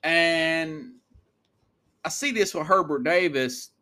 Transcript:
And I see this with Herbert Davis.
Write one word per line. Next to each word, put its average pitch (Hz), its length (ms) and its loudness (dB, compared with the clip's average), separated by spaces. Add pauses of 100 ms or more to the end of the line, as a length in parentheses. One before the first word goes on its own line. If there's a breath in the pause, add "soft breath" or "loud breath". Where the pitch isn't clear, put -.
And 165 880 0 (1120)
I 165 40 -6
see 285 200 -4
this 208 240 0
with 156 140 -4
Herbert 151 380 2
Davis. 147 680 0 (100)